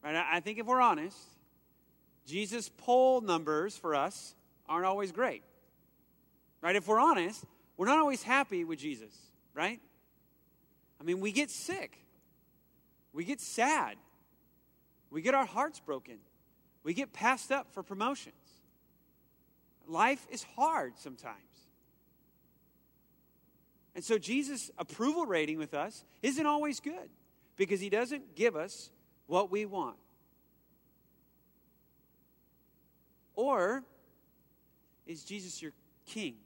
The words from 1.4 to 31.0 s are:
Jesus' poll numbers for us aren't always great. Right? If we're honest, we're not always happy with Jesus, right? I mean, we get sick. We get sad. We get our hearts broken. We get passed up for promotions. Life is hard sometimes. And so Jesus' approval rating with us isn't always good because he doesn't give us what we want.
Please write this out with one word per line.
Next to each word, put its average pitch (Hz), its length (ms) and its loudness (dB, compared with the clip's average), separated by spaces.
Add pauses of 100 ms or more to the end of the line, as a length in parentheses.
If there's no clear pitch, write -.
Jesus' 202 440 -6
poll 254 500 6
numbers 165 560 0
for 160 180 -2
us 147 400 -2 (320)
aren't 170 200 0
always 196 260 -2
great. 185 300 -2 (1200)
Right? 180 140 2
If 180 120 0
we're 214 120 6
honest, 214 440 4 (320)
we're 185 100 0
not 285 120 6
always 285 240 2
happy 226 420 2
with 160 140 -6
Jesus, 120 360 -10 (380)
right? 196 280 -2 (1200)
I 143 60 -18
mean, 180 160 -2
we 202 120 -2
get 277 180 0
sick. - 480 -8 (1120)
We 160 120 -6
get 247 160 -6
sad. 226 560 0 (1120)
We 151 100 -4
get 233 140 4
our 269 100 4
hearts 226 360 -2
broken. 131 360 -8 (680)
We 165 120 -4
get 262 180 -4
passed 247 400 0
up 277 200 -2
for 196 100 -8
promotions. 214 520 -6 (1500)
Life 214 440 2
is 247 120 -10 (140)
hard 240 400 2
sometimes. 123 400 -14 (2500)
And 180 80 -10
so 226 160 2
Jesus' 262 600 -4
approval 294 480 -2
rating 160 320 0
with 151 160 -8
us 170 300 -6 (180)
isn't 277 240 0
always 294 340 0
good 330 300 -10 (460)
because 196 240 0
he 196 100 -4
doesn't 240 440 -2
give 202 220 2
us 165 340 -10 (360)
what 180 240 2
we 208 160 -2
want. 170 300 -6 (3500)